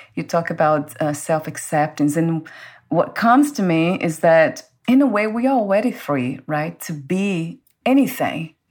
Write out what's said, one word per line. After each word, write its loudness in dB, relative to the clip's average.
you -6
talk -2
about, 0
uh, 0
self-acceptance. -2
And -2
what 0
comes 4
to -4
me 2
is -4
that 4
in 4
a 4
way, 0
we -4
are 2
already 2
free, -4
right? -6
To -10
be -4
anything 0